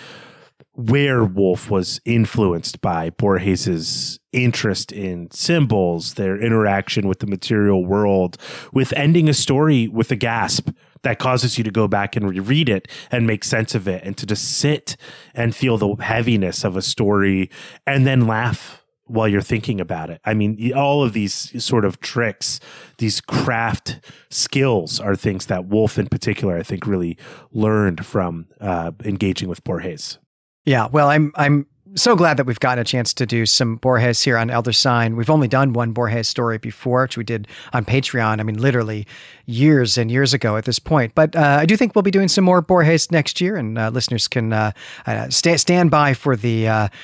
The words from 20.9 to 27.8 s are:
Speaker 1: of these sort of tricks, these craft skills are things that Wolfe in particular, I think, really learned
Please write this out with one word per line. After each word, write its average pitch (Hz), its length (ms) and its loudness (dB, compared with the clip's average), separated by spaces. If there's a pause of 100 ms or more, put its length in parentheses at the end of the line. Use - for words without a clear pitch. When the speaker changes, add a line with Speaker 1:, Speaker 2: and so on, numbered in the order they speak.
Speaker 1:
of 113 100 0
these 107 500 -6
sort 110 220 0
of 95 160 -2
tricks, - 580 -4 (380)
these 110 240 -2
craft 117 800 -2 (300)
skills 120 720 0
are 101 160 -2
things 95 300 -4
that 92 200 -4
Wolfe 104 320 0
in 101 100 -2
particular, 98 500 -2
I 82 60 -6
think, - 220 -8
really 90 320 -2 (340)
learned 107 540 0